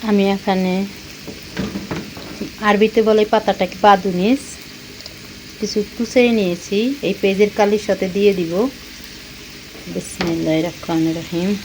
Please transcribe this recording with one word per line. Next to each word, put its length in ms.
আমি 140
এখানে, 360
আরবিতে 400
বলে 140
পাতাটাকে 500
বাদুনিস, 600
কিছু 180
কুচিয়ে 440
নিয়েছি, 400
এই 120
পেঁয়াজের 380
কালির 300
সাথে 180
দিয়ে 220
দিব। 140
বিসমিল্লাহির 760
রহমানির 520
রহিম। 300